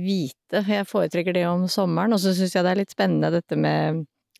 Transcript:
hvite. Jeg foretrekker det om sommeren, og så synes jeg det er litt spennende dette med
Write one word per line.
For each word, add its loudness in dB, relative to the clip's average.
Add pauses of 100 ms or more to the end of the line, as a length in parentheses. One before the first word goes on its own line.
hvite. -2
Jeg -2
foretrekker 0
det 2
om 0
sommeren, 0
og 0
så 2
synes 0
jeg 2
det 2
er 0
litt -6
spennende 2
dette -2
med 0 (340)